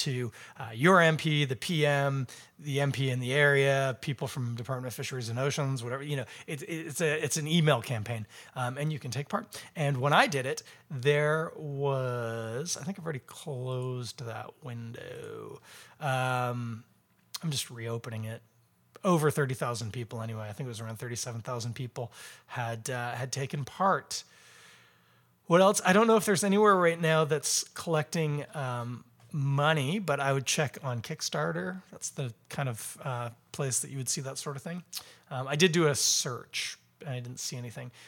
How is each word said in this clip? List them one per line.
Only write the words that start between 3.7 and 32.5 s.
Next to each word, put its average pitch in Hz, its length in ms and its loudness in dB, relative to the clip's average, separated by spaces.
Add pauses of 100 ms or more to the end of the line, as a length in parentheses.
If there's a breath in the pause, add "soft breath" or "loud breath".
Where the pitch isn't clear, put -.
people 143 260 -4
from 120 280 -4
Department 127 360 -6
of - 20 -12
Fisheries 127 360 -6
and 117 100 -4
Oceans, 135 460 0
whatever. 131 180 -6
You 147 140 -4
know, 123 80 -4 (200 loud breath)
it, 151 180 -8
it, 165 240 -8
it's 143 120 -8
a, 156 240 0
it's 147 140 -2
an 151 100 -2
email 156 340 4
campaign, 110 460 -6 (300 loud breath)
um, 127 200 -4
and 151 140 -4
you 151 80 -6
can 127 120 -8
take 139 180 -6
part. - 320 -6 (160)
And 143 240 0
when 143 100 2
I 220 160 6
did 139 180 -2
it, 147 160 -4 (300 loud breath)
there 147 640 2
was, 127 1200 -4
I - 60 -10
think 190 160 -6
I've 160 60 -14
already 139 200 -4
closed 127 1000 -6
that 110 240 -8 (120)
window. 55 1000 -12 (400 loud breath)
Um, 123 840 -2 (580)
I'm 165 80 -4
just 131 220 -4
reopening 117 540 -6
it. 113 160 -10 (640)
Over 156 260 6
thirty 135 220 0
thousand 113 400 -4
people 117 280 -8
anyway. 110 280 -6
I - 20 -10
think 131 160 -8
it - 20 -8
was 113 120 -10
around 113 160 -8
thirty-seven 117 460 -6
thousand 120 320 -4
people 123 360 -6 (360 loud breath)
had, 117 420 -6
uh, 120 240 -4
had 123 180 -6
taken 139 320 -4
part. - 600 0 (1200 loud breath)
What 170 120 8
else? 202 240 6
I 185 80 8
don't 220 140 8
know 220 100 8
if - 80 2
there's 196 180 4
anywhere 202 320 8
right 170 240 4
now 160 240 6
that's 151 460 0
collecting, 156 720 0 (100)
um, 123 520 -6 (260)
money, 147 680 2
but 151 220 0
I 135 140 2
would 135 120 0
check - 380 0
on 123 180 -4
Kickstarter. 170 880 -4
That's - 200 -10
the 127 240 -6 (160)
kind 139 180 -2